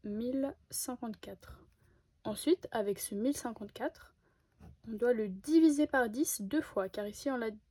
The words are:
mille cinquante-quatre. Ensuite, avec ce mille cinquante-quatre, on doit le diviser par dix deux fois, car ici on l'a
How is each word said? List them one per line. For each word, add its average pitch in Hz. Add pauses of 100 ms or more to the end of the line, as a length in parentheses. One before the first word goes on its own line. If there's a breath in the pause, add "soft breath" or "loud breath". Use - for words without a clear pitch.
mille 247 (160)
cinquante-quatre. - (600)
Ensuite, 285
avec 202
ce -
mille 240
cinquante-quatre, - (720)
on 226
doit 240
le 214
diviser 294
par 254
dix 247
deux 202
fois, 190
car 208
ici 208
on 262
l'a 226 (200)